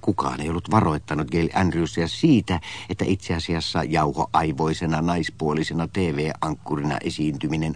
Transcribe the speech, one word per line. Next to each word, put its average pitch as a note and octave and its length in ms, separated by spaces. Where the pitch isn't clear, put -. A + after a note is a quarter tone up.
Kukaan C2+ 400
ei D2+ 80
ollut E2+ 220
varoittanut D2+ 600
Gail E2 220
Andrewsia E2 540
siitä, G2+ 520
että - 180
itse F#2+ 260
asiassa E2 500
jauhoaivoisena D#2+ 1160
naispuolisena D#2+ 840
T - 100
V-ankkurina D2+ 1040
esiintyminen D#2 720